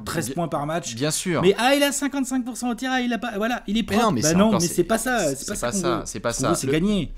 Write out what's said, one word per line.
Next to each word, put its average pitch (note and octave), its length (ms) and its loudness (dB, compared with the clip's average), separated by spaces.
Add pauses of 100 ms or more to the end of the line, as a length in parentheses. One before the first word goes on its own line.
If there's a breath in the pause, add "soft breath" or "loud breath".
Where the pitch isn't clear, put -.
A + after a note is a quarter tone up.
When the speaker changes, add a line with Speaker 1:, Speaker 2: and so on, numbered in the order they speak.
Speaker 1:
treize D#3 220 -4
Speaker 2:
Bien, C3+ 80 -6
Speaker 1:
points E3+ 120 -2
par D3 200 -4
match. D#3 260 -6
Speaker 2:
bien C3 160 0
sûr. D#3 320 0
Speaker 1:
Mais, F#3+ 160 6
ah, B3+ 160 4
il C#4+ 80 4
a C#4+ 100 4
cinquante-cinq C4 540 -2
pour A#3+ 100 -8
cent B3 140 -4
au A#3+ 60 -2
tir, C4 180 -4
ah, B3+ 80 0
il A#3+ 100 -2
a A#3 60 0
pas, A3+ 180 -6
voilà, A3+ 300 -2
il G#3+ 140 0
est - 20 2
Speaker 2:
Mais G3 140 -2
Speaker 1:
propre. A3+ 100 4
Speaker 2:
non, G#3 60 4
mais B2 100 0
Speaker 1:
Bah D3+ 80 4
Speaker 2:
c'est E3 60 4
Speaker 1:
non, G3 100 6
Speaker 2:
encore, G3+ 160 4
Speaker 1:
mais F3 60 0
Speaker 2:
c'est, - 80 -6
Speaker 1:
c'est F3 80 4
pas A3 160 0
ça, A3+ 300 0
Speaker 2:
c'est C3+ 80 -2
Speaker 1:
c'est - 100 -10
pas G#3 60 -6
Speaker 2:
pas G#3+ 40 -6
Speaker 1:
ça B2 140 -2
qu'on G3+ 100 -4
Speaker 2:
ça, C3 160 0
Speaker 1:
veut. F#2+ 80 -6
Speaker 2:
c'est - 140 -10
pas A#2 140 -2
Speaker 1:
Ce - 40 -6
qu'on C3+ 60 -2
Speaker 2:
ça. A#2 60 2
Speaker 1:
veut, G2 60 2
c'est - 120 -2
Speaker 2:
Le, C#3 60 0
Speaker 1:
gagner. F#3 440 0